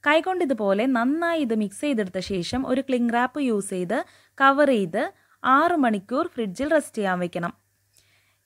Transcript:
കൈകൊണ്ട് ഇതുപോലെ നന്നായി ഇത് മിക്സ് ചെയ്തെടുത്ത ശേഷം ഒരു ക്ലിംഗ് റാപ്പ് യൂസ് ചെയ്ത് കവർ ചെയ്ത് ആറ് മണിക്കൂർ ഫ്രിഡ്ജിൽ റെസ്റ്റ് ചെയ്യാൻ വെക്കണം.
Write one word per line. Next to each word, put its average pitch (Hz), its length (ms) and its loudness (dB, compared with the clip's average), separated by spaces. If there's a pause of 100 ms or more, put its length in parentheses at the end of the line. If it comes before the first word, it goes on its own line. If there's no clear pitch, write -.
കൈകൊണ്ട് 339 380 2
ഇതുപോലെ 214 380 0 (120)
നന്നായി 320 500 0
ഇത് 233 160 -2
മിക്സ് 202 240 -6
ചെയ്തെടുത്ത 214 340 -2 (120)
ശേഷം 196 300 -4 (100)
ഒരു 262 160 0
ക്ലിംഗ് 240 280 0
റാപ്പ് 247 300 0
യൂസ് 214 300 -2
ചെയ്ത് 180 200 -4 (460)
കവർ 277 320 6
ചെയ്ത് 190 260 0 (440)
ആറ് 311 400 4
മണിക്കൂർ 233 500 -2
ഫ്രിഡ്ജിൽ 233 400 -6
റെസ്റ്റ് 285 260 0
ചെയ്യാൻ 185 240 0
വെക്കണം. 175 300 -6 (920)